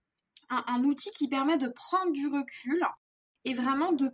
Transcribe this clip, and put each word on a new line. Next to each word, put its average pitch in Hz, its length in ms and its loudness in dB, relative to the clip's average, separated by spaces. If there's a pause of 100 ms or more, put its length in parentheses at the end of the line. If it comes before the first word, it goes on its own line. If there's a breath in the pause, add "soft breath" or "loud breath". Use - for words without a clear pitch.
(500)
un, 247 160 -2
un 247 180 0
outil 285 280 2
qui 302 160 -2
permet 277 300 2
de 262 100 0
prendre 359 440 -2
du 277 160 -2
recul 285 560 -2 (600)
et 262 80 -2
vraiment 269 380 2
de 269 220 2